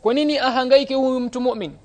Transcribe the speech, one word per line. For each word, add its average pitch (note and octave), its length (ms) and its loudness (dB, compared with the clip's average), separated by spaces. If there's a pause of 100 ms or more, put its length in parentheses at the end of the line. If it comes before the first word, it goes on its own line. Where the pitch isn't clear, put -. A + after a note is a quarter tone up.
Kwa A#3 120 0
nini D4 240 0
ahangaike C4 560 2
huyu C4 260 0
mtu B3 200 -6
mu'min? A3 320 -4 (120)